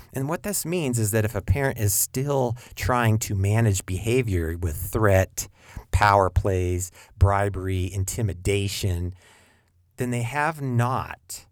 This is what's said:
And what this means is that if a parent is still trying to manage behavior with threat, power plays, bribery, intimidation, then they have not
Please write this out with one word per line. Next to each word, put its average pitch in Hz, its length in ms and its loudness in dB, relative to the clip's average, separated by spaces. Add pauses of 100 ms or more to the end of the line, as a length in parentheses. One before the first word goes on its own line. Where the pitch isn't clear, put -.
(160)
And 135 140 -4
what 175 140 -6
this 202 200 -4
means 156 360 -2
is 107 100 0
that 110 160 2
if 107 80 -4
a 98 80 -4
parent 139 380 0
is 104 140 0
still 131 640 -2 (200)
trying 117 440 2
to - 160 -4
manage 98 500 2
behavior 92 720 -2
with 85 220 -4
threat, 98 720 2 (420)
power 101 380 6
plays, 90 640 0 (260)
bribery, 95 720 0
intimidation, 95 1200 -4 (800)
then 123 140 -4
they 120 100 -4
have 147 400 -2
not 120 920 -4